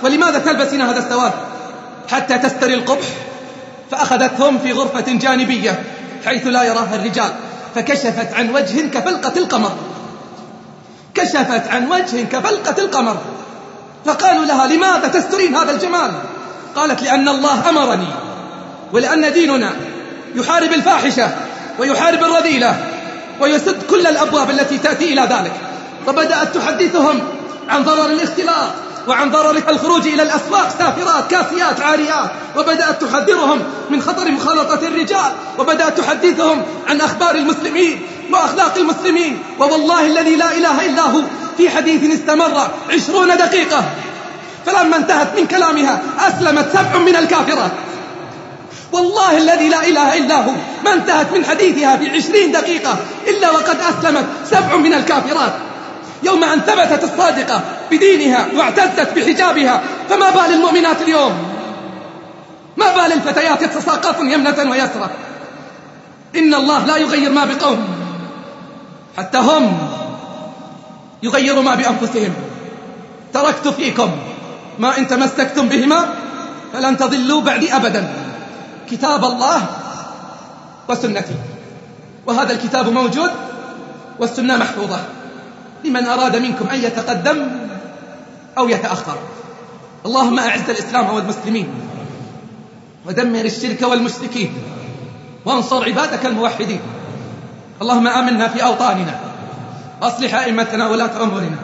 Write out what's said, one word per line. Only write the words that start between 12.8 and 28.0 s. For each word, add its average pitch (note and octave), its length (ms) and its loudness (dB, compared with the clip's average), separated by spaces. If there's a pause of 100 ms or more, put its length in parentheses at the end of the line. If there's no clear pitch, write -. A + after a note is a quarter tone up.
القمر. A#3 340 0 (880)
فقالوا D#4+ 400 4
لها: C4+ 220 4
"لماذا E4 400 4
تسترين F4 480 2
هذا D#4 160 2
الجمال؟" E4+ 400 0 (640)
قالت: D4 260 0
"لأن C4+ 280 2
الله C#4 400 2
أمرني، A#3+ 380 2 (840)
ولأن C#4+ 400 2
ديننا C#4 380 2 (640)
يحارب D#4+ 380 2
الفاحشة C4+ 560 2 (500)
ويحارب D#4+ 440 2
الرذيلة D#4+ 600 2 (560)
ويسد D4+ 500 2
كل F4 180 6
الأبواب D4+ 420 2
التي C#4 280 0
تأتي D#4 360 0
إلى C4+ 80 4
ذلك". G#3 320 0 (540)
فبدأت D#4 500 0
تحدثهم D4+ 640 2 (500)
عن C4+ 140 2
ضرر D#4 220 2